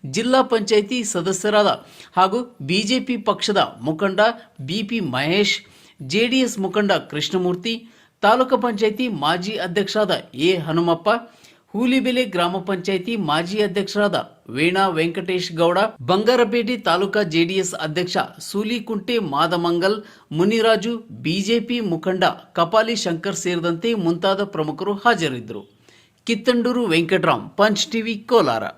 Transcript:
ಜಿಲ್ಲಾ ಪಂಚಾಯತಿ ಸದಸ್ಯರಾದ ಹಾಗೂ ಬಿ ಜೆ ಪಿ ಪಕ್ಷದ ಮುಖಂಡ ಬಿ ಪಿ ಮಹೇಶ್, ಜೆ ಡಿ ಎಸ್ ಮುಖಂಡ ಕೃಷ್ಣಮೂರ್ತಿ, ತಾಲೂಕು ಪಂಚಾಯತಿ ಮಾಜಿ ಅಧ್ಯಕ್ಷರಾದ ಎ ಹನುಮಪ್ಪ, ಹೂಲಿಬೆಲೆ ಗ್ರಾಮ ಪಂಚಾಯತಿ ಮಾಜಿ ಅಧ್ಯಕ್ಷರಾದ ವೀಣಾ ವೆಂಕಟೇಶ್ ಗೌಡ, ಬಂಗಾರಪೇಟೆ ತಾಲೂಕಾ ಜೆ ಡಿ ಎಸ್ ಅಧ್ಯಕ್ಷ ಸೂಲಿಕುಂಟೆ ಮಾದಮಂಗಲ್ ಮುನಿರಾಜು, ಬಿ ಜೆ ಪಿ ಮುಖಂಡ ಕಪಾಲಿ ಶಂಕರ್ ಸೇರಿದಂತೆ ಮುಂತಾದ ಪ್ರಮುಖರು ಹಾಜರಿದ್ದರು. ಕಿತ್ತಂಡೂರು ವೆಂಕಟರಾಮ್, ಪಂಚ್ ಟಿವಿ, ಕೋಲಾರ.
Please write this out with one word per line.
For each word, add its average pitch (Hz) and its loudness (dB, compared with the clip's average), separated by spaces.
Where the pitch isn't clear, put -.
ಜಿಲ್ಲಾ 247 4
ಪಂಚಾಯತಿ 220 2
ಸದಸ್ಯರಾದ 196 2
ಹಾಗೂ 190 4
ಬಿ 190 2
ಜೆ 254 2
ಪಿ 247 -2
ಪಕ್ಷದ 196 2
ಮುಖಂಡ 190 -2
ಬಿ 185 -4
ಪಿ 233 -2
ಮಹೇಶ್, 175 0
ಜೆ 214 4
ಡಿ 262 2
ಎಸ್ 202 -6
ಮುಖಂಡ 202 0
ಕೃಷ್ಣಮೂರ್ತಿ, 180 -2
ತಾಲೂಕು 254 4
ಪಂಚಾಯತಿ 220 0
ಮಾಜಿ 180 0
ಅಧ್ಯಕ್ಷರಾದ 185 0
ಎ - 4
ಹನುಮಪ್ಪ, 170 0
ಹೂಲಿಬೆಲೆ 254 0
ಗ್ರಾಮ 175 0
ಪಂಚಾಯತಿ 190 -2
ಮಾಜಿ 175 -2
ಅಧ್ಯಕ್ಷರಾದ 196 -2
ವೀಣಾ 180 2
ವೆಂಕಟೇಶ್ 170 -2
ಗೌಡ, 175 4
ಬಂಗಾರಪೇಟೆ 233 2
ತಾಲೂಕಾ 196 2
ಜೆ 165 4
ಡಿ 190 -2
ಎಸ್ 180 -4
ಅಧ್ಯಕ್ಷ 180 -4
ಸೂಲಿಕುಂಟೆ 220 -4
ಮಾದಮಂಗಲ್ 170 0
ಮುನಿರಾಜು, 220 2
ಬಿ 160 0
ಜೆ 233 2
ಪಿ 240 -2
ಮುಖಂಡ 185 -2
ಕಪಾಲಿ 220 2
ಶಂಕರ್ 170 -4
ಸೇರಿದಂತೆ 175 0
ಮುಂತಾದ 190 0
ಪ್ರಮುಖರು 160 -4
ಹಾಜರಿದ್ದರು. 127 0
ಕಿತ್ತಂಡೂರು 240 0
ವೆಂಕಟರಾಮ್, 170 2
ಪಂಚ್ 208 2
ಟಿವಿ, 226 -4
ಕೋಲಾರ. 131 2